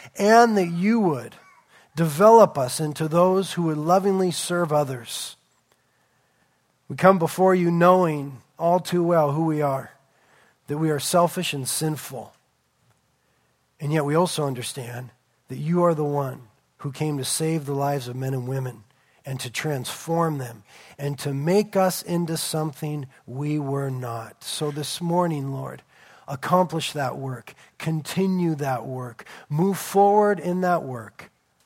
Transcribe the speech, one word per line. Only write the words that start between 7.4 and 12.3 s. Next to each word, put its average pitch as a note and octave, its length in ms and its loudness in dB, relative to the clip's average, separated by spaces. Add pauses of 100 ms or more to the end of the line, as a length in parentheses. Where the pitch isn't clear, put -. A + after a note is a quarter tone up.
you F3 160 2
knowing E3 680 2 (200)
all E3+ 220 2
too F3 240 -2
well E3 260 4
who D#3 140 0
we D3+ 180 0
are, C3+ 300 -4 (720)
that D3 120 -6
we D#3+ 120 0
are D3 80 0
selfish F3 540 0
and C3+ 160 -6
sinful. C#3 640 -6 (1400)